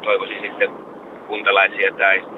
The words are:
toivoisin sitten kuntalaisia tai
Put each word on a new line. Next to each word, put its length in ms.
toivoisin 380
sitten 300
kuntalaisia 680
tai 320